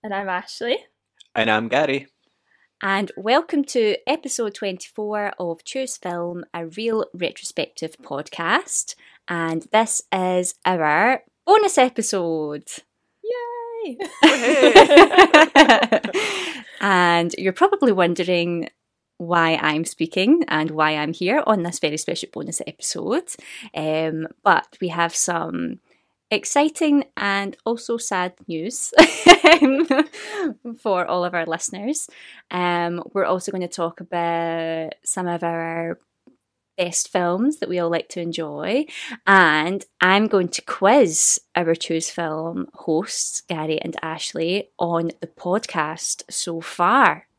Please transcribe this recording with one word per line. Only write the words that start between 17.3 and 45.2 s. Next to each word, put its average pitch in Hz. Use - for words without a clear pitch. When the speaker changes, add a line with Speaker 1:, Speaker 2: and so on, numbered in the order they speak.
Speaker 3:
you're 185
probably 381
wondering 175
why 165
I'm 156
speaking 202
and 156
why 156
I'm 151
here 202
on 208
this 170
very 151
special -
bonus -
episode. -
Um, 156
but -
we 185
have 170
some 170
exciting 294
and 196
also 233
sad 180
news 170
<laughs> 311
for 185
all 175
of 180
our 165
listeners. 196
Um, 175
we're 196
also 185
gonna 185
talk 170
about 165
some 180
of 170
our 165
best 175
films 190
that -
we 180
all 170
like -
to 180
enjoy. 165
And 180
I'm 196
going 185
to -
quiz 196
our 165
Choose 165
Film 165
hosts, -
Gary 156
and 170
Ashley, 165
on 170